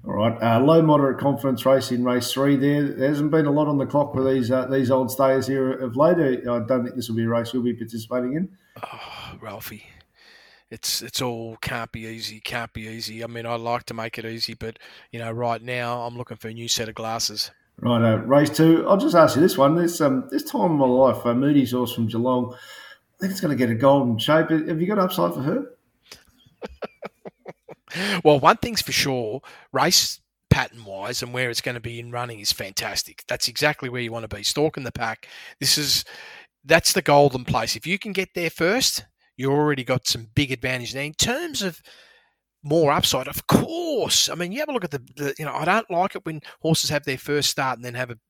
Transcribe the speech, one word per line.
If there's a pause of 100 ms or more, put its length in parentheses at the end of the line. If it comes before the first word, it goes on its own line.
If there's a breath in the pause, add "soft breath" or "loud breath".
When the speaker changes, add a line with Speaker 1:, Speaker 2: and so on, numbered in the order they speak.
Speaker 1:
All
right,
uh,
low
moderate
confidence
race
in
race
three
there.
There
hasn't
been
a
lot
on
the
clock
for
these,
uh,
these
old
stayers
here
of
late.
I
don't
think
this
will
be
a
race
you'll
be
participating
in. (340 soft breath)
Speaker 2:
Oh,
Ralphie, (840 soft breath)
it's,
it's
all
can't
be
easy,
can't
be
easy.
I
mean,
I
like
to
make
it
easy,
but, (320 loud breath)
you
know,
right
now
I'm
looking
for
a
new
set
of
glasses. (320)
Speaker 1:
Right,
uh,
race
two.
I'll
just
ask
you
this
one.
This,
um,
this
time
of
my
life,
uh,
Moody's
horse
from
Geelong,
I
think
it's
gonna
get
a
golden
shape.
Have
you
got
upside
for
her? (960 loud breath)
Speaker 2:
<laughs> (1300 loud breath)
Well,
one
thing's
for
sure, (320 loud breath)
race (300)
pattern-wise
and
where
it's
gonna
be
in
running
is
fantastic.
That's
exactly
where
you
wanna
be,
stalking
the
pack. (320 loud breath)
This
is, (600 loud breath)
that's
the
golden
place.
If
you
can
get
there
first, (320)
you
already
got
some
big
advantage.
Now,
in
terms
of (840 soft breath)
more
upside,
of
course.
I
mean,
you
have
a
look
at
the, (140)
the,
you
know,
I
don't
like
it
when (200 loud breath)
horses
have
their
first
start
and
then
have
a (120)